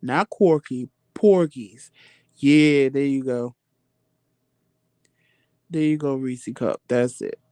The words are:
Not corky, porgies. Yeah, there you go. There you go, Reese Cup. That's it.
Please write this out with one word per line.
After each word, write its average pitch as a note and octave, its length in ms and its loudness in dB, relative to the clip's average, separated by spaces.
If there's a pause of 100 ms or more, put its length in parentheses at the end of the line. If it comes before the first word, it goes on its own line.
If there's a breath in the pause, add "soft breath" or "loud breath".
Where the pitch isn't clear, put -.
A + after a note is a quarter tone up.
Not C3+ 280 -2
corky, D3 580 0 (260)
porgies. E3+ 760 0 (460 soft breath)
Yeah, C#3+ 540 4
there C#3 140 -4
you C3+ 200 -2
go. B2 320 -6 (2250)
There D#3+ 120 -4
you D3+ 160 0
go, C#3+ 180 -4
Reese B2+ 380 -8
Cup. A2 340 -4
That's B2 340 -2
it. G1+ 160 -10 (140)